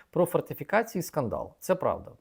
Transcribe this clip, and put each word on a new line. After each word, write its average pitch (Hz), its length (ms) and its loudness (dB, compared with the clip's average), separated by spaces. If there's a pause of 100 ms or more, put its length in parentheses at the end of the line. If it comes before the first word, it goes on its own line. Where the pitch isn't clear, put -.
(120)
Про 170 140 4
фортифікації 175 760 0
скандал. 113 580 -2
Це - 160 2
правда. 87 460 -2